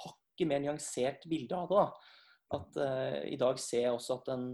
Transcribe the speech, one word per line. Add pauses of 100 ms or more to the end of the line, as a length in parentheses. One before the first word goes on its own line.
hakket
mer
nyansert
bilde
av
det
da. (720)
At,
eh, (180)
i
dag
ser
jeg
også
at
en,